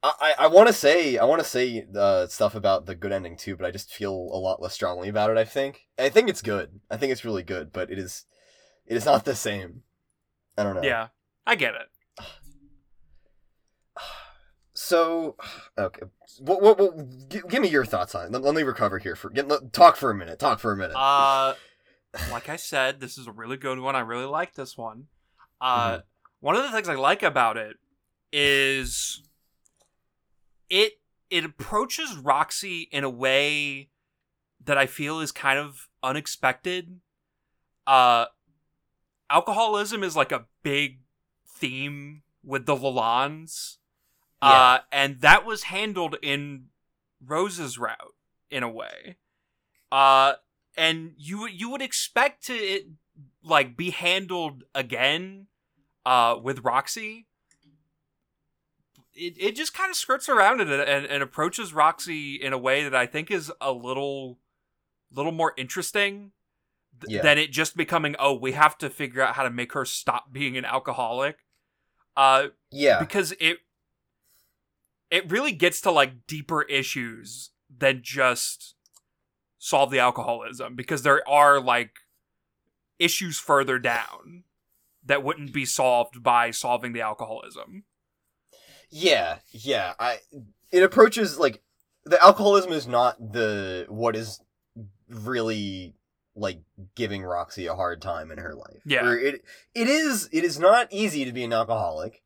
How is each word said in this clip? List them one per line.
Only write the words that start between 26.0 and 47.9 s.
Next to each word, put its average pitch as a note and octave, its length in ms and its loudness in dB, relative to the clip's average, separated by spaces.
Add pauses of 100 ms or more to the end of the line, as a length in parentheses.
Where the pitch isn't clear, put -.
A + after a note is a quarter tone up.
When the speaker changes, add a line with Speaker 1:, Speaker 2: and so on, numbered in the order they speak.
Speaker 2:
one D#3 160 0
of B3+ 80 0
the C#4 80 -6
things G#3+ 180 -4
I D3+ 60 -2
like C#3+ 260 2
about C3 360 0
it G#2+ 180 -12 (580)
is C#3 880 0 (1500)
it, G#3 260 0 (360)
it E3+ 160 -2
approaches G#3+ 720 -6
Roxy D#3 720 -2
in C#3 120 -4
a C#3 60 -2
way C#3 800 -2 (760)
that C#3+ 160 0
I C3+ 80 4
feel D#3 320 -8
is D3+ 120 -6
kind C#3 280 0
of C#3+ 300 -12 (120)
unexpected. E3+ 1000 -4 (840)
Uh, B2 400 6 (1040)
alcoholism G#3 760 0
is, E3+ 120 -4
like, D3 160 0
a B2 140 -6 (180)
big C#3 380 -4 (440)
theme C#3+ 760 -10 (200)
with C3 220 -6
the D3 100 0
Lalondes. C3+ 1040 -4 (640)
Speaker 1:
Yeah. C#3 60 8
Speaker 2:
Uh, C3 300 10 (120)
and C#3 300 -2
that D#3 240 8
was A3 200 -8
handled F#3+ 580 -6
in C#3 460 -6 (540)
Rose's D#3 540 -4
route A2 380 -10 (340)